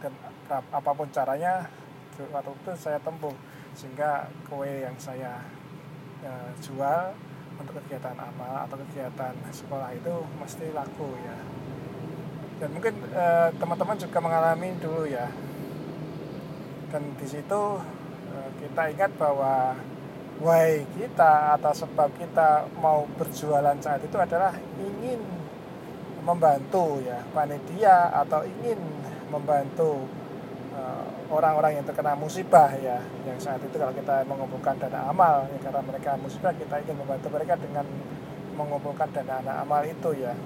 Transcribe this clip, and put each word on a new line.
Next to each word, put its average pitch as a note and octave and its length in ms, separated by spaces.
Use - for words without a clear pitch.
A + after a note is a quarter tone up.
Dan C3+ 80
ap-, C3+ 240
apapun C#3+ 320
caranya, D#3+ 580
waktu C#3 220
itu C#3+ 240
saya D3 240
tempuh, D#3 340
sehingga C#3+ 560
kue C#3 400
yang B2+ 160
saya, B2+ 400
eh, B2+ 300
jual D3+ 560
untuk - 280
kegiatan B2+ 320
amal B2+ 520
atau C#3 80
kegiatan B2+ 460
sekolah C3+ 400
itu B2 220
mesti D#3 320
laku, C#3+ 380
ya. A#2+ 160
Dan D3 140
mungkin, G#3+ 160
eh, E3+ 360
teman-teman F3 400
juga F3+ 240
mengalami E3 560
dulu, D#3+ 260
ya. B2 220
Dan D3 240
di C#3+ 80
situ, D3 360
eh, C3+ 200
kita D3 320
ingat G3 240
bahwa C3+ 560
why D#3+ 560
kita D#3 640
atau D3+ 160
sebab D3 400
kita D#3 640
mau D3+ 240
berjualan D3 640
saat C#3+ 240
itu - 80
adalah F3+ 400
ingin G#3 400
membantu, D#3 800
ya, B2 160
panitia E3+ 800
atau D3 320
ingin A3 320
membantu, C#3+ 720
eh, C3 280
orang-orang D#3 460
yang C#3 80
terkena D3 260
musibah, D#3 640
ya. B2 240
Yang B2+ 160
saat C3+ 220
itu C3 100
kalau C#3 220
kita C3+ 320
mengumpulkan C3+ 500
dana C3+ 320
amal, D3+ 400
ya, C#3 160
karena C3+ 160
mereka C3+ 320
musibah, C#3 400
kita D3 300
ingin D3+ 100
membantu C#3 380
mereka D#3 260
dengan C#3+ 280
mengumpulkan D3 560
dana, C3 320
dana C#3 240
amal D3 160
itu, D#3 320
ya. B2 320